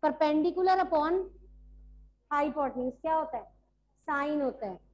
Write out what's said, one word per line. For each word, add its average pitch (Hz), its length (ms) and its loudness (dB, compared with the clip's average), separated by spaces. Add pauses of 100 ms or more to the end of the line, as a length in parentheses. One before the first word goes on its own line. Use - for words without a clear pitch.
Perpendicular 311 720 2
upon 339 360 2 (1200)
hypotenuse 269 720 -2
क्या 320 120 0
होता 311 220 -2
है? 214 160 -12 (580)
Sine 294 320 0
होता 240 240 -4
है। 185 140 -10 (140)